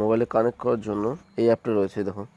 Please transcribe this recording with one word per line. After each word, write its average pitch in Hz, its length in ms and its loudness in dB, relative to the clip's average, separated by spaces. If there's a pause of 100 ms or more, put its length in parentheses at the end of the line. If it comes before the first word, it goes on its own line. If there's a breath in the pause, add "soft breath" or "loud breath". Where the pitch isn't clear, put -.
মোবাইলে 113 240 2 (120)
কানেক্ট 117 280 2
করার 120 240 0
জন্য 104 160 -2 (360)
এই 117 100 4
অ্যাপটা 113 280 0
রয়েছে 98 200 0 (100)
দেখো 101 160 -8 (120)